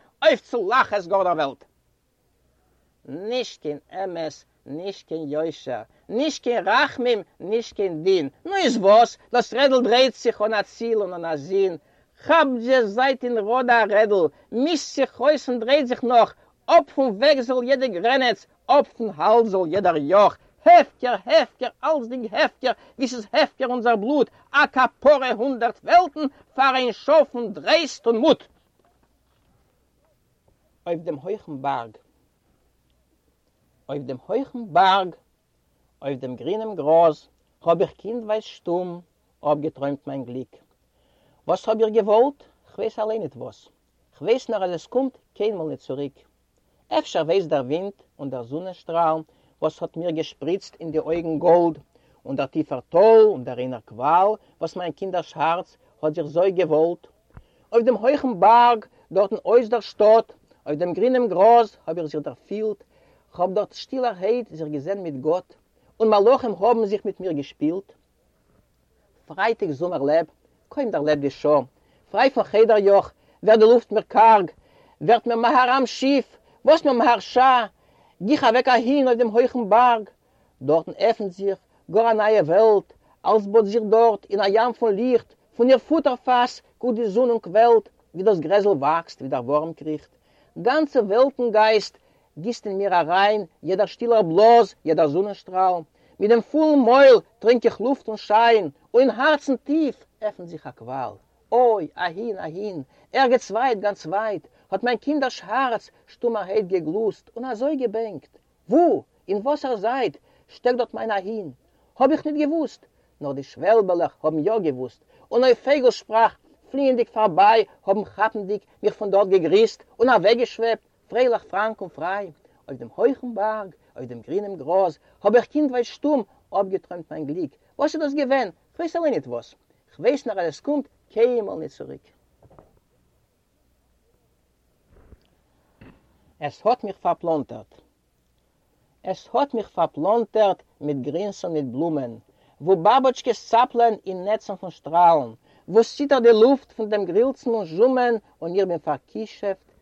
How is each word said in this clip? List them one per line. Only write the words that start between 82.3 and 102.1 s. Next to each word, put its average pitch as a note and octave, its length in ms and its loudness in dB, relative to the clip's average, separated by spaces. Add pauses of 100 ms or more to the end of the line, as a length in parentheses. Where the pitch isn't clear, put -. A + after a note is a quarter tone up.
וועלט, G3+ 520 2 (320)
אלס G3+ 200 2
בוט G#3 200 2
זיך G#3+ 180 -2
דארט A3 460 2
אין G3+ 100 -4
א G3 80 0
ים A3 260 0
פון A3 220 -2
ליכט, A#3+ 380 -2 (220)
פון A#3+ 140 2
איר C4 80 6
פוטערפאס, B3+ 840 -2 (180)
גוט A#3 160 -4
די A#3 120 -4
זון A#3+ 220 0
און A#3 100 0
קוועלט, A3 500 2 (240)
ווי F3 100 -8
דאס G3 160 2
גרעזל G3 300 0
וואקסט, D#3+ 520 -2
ווי C3+ 80 -12
דער B2+ 160 -6
ווארם D3+ 280 -4
קריכט. D3+ 360 -12 (520)
גאנצע C#4 380 0
וועלטן A#3+ 520 0
גייסט, G#3+ 460 0 (440)
גיסט A3 260 -8
אין G3 100 -6
מיר G3 180 -2
אריין, F#3+ 500 0 (180)
יעדער F#3+ 220 0
שטילער A#3 360 0
בלאז, G#3 540 4 (100)
יעדער D#3 220 2
זאנענשטראל. F#3 720 -2 (380)
מיט G#3 100 0
דעם A#3 120 4
פולן D4+ 380 2
מויל B3+ 360 8 (240)
טרינק A#3 260 2
איך - 160 -2
לופט C4 260 -4
און G#3+ 100 -8
שיין, A3 520 2 (240)
און A#3+ 80 6
אין C4+ 80 4
הארצן C4+ 460 0
טיף C#4+ 500 -4 (160)
עפנט G#3 260 -8
זיך E3 200 -16
א B2 40 -16
קוואל. A#2+ 420 -10 (380)
אוי, A3+ 360 2 (100)
אהין, F#3 400 -8